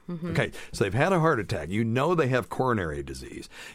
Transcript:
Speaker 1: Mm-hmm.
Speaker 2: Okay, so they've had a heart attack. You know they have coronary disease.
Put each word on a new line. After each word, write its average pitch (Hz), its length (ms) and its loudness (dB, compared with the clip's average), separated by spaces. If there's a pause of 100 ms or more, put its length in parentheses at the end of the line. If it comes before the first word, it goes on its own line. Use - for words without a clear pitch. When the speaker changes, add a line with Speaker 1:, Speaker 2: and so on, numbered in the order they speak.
Speaker 1:
Mm-hmm. 170 220 -6
Speaker 2:
Okay, 143 220 0 (180)
so - 140 0
they've 98 100 -2
had 156 180 4
a 180 60 4
heart 156 220 4
attack. 85 300 -4
You 107 120 0
know 131 320 2
they 151 140 2
have 123 200 2
coronary 92 540 0
disease. - 460 -12 (260)